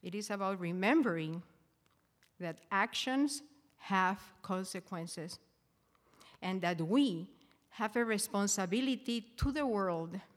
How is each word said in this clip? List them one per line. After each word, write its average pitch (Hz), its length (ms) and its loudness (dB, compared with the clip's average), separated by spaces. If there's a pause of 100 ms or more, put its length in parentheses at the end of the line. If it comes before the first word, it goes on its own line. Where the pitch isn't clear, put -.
It 180 120 -10
is 208 160 -6
about 196 300 -2
remembering 180 800 2 (960)
that 165 200 -6 (120)
actions 262 720 2 (360)
have 190 420 2 (220)
consequences 180 960 -6 (1040)
and 190 180 -2
that 175 200 2
we 190 480 2 (420)
have 220 260 -2
a 240 80 4
responsibility 214 1160 0 (160)
to 269 160 0
the 294 140 0
world 185 520 0 (180)